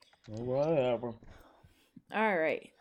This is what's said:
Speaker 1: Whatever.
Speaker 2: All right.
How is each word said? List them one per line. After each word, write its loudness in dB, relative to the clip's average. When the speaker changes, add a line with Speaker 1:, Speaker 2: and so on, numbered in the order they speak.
Speaker 1:
Whatever. 0
Speaker 2:
All 2
right. 0